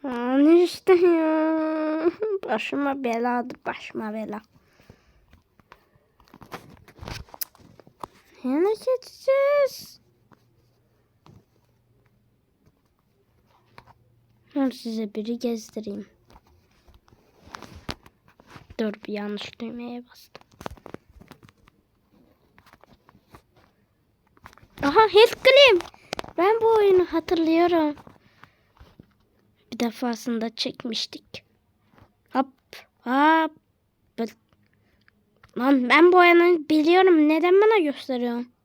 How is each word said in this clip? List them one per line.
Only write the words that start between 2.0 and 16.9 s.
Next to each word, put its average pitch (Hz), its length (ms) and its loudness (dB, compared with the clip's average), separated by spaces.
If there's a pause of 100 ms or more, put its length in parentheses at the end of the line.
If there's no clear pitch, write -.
Başıma 277 600 -6
bela, 240 420 -4 (200)
başıma 226 460 -10
bela. 214 280 -12 (4000)
Ne 302 260 0
geçeceğiz? 539 1300 -2 (4000)
Dur 269 160 0
size 220 440 -10
biri 226 240 -8
gezdireyim. 214 680 -10 (2750)